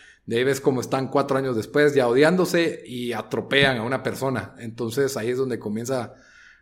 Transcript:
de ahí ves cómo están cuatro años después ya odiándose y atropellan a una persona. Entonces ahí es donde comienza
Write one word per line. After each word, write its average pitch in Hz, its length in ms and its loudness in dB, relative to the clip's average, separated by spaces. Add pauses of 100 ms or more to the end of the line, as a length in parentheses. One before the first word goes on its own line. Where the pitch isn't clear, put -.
(260)
de 117 120 -2
ahí 127 60 2
ves 135 160 2
cómo 127 220 2
están 135 280 -2
cuatro 139 280 0
años 135 180 -2
después 143 380 2
ya 127 140 4
odiándose 165 800 2
y 120 280 -6
atropellan 127 640 0
a 107 60 -4
una 127 200 -4
persona. 117 540 -4
Entonces 117 580 -2
ahí 113 140 -4
es 123 80 -2
donde 123 220 -2
comienza 117 560 -4 (460)